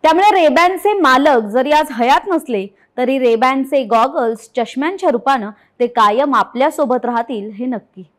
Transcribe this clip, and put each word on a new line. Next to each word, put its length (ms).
त्यामुळे 380
Ray-Ban-चे 520
मालक 500
जरी 280
आज 200
हयात 360
नसले 400
तरी 220
Ray-Ban-चे 640
गॉगल्स, 760
चष्म्यांच्या 520
रूपानं 400
ते 80
कायम 480
आपल्यासोबत 720
राहतील 460
हे 140
नक्की. 380